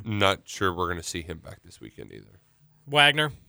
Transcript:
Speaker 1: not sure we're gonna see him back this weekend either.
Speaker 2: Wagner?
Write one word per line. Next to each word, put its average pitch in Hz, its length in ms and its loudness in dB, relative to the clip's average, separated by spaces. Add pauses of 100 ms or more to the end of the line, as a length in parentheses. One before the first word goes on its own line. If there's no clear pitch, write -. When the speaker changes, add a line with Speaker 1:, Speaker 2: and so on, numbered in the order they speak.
Speaker 1:
not 101 420 2
sure 95 280 -2
we're 87 160 -2
gonna 85 140 -6
see - 180 -8
him 82 180 -10
back - 240 -20
this - 160 -20
weekend 53 320 -16
either. 52 280 -20 (480)
Speaker 2:
Wagner? 147 440 4 (180)